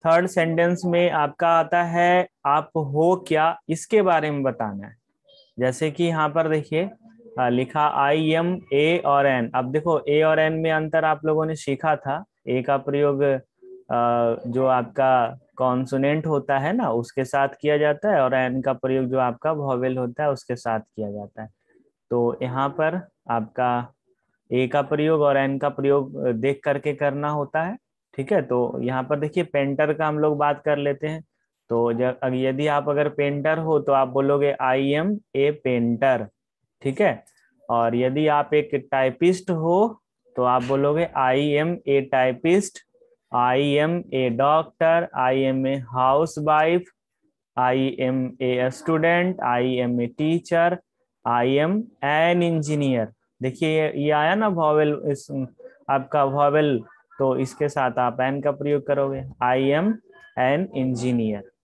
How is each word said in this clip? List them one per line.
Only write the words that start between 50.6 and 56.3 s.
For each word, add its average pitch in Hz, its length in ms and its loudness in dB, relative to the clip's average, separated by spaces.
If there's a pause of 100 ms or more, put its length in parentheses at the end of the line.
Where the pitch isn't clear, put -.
I 120 200 2 (200)
am 175 80 0 (300)
an 165 400 2
engineer। 147 640 0 (340)
देखिए 156 400 0
ये, 151 140 0
ये 147 160 0
आया 151 240 2
ना 214 120 0
vowel, 151 580 2
इस 139 420 -6 (420)
आपका 139 340 0
vowel, 143 600 2 (360)